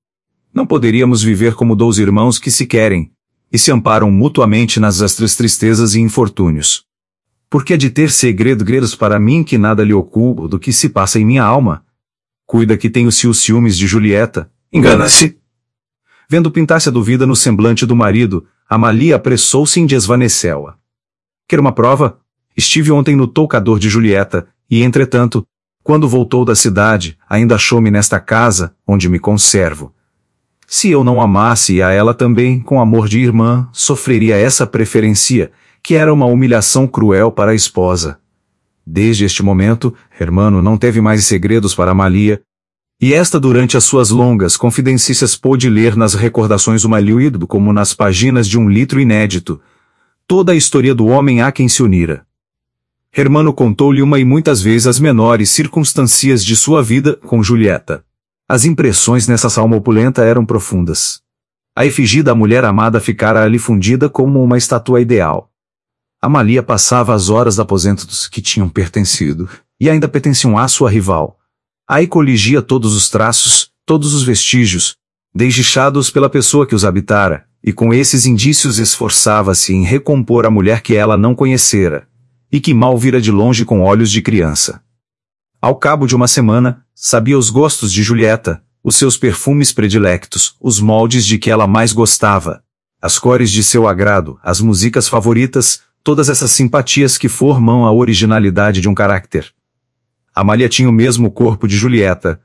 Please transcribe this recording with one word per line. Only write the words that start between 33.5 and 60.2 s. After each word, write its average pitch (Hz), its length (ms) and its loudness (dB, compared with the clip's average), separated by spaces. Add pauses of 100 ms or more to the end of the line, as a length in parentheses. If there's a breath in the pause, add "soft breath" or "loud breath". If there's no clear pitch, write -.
sofreria 113 640 -2
essa 120 320 0
preferência, 110 840 0 (320 soft breath)
que - 140 -2
era 156 180 2
uma 139 120 2
humilhação 123 600 2
cruel 107 440 0
para 104 200 0
a 110 40 2
esposa." 90 640 -4 (640)
Desde 101 380 0
este 95 200 -2
momento, 104 500 0 (260 loud breath)
Hermano 95 420 0
não 107 160 0
teve 117 220 0
mais 107 260 0
segredos 101 480 -2
para 90 180 -2
Amalia, 98 500 0 (580)
e 131 140 0
esta 170 260 0
durante 127 380 2
as 113 60 2
suas 127 260 0
longas 113 480 0
confidências 127 760 -2
pôde 131 340 0
ler 110 260 2
nas 107 200 0
recordações 110 680 0
o 113 60 0
malhuído 110 560 0
como 101 260 0
nas 104 220 0
páginas 110 540 0
de 101 100 0
um 113 100 2
litro 123 320 0
inédito. 104 600 -2 (640)
Toda 185 280 0
a - 20 2
história 135 400 0
do 113 100 0
homem 127 360 2
a 135 100 0
quem 127 180 0
se - 140 0
unira. 85 420 0 (920)
Hermano 143 380 2
contou-lhe 135 480 0
uma 139 180 2
e 131 60 2
muitas 139 360 0
vezes 113 260 2
as 123 120 0
menores 117 500 2
circunstâncias 135 920 0
de 107 120 -2
sua 151 280 2
vida 131 320 0
com - 280 -2
Julieta. 98 600 -2 (440)
As 123 160 0
impressões 123 640 0
nessa 117 320 0
alma 113 160 2
opulenta 117 480 0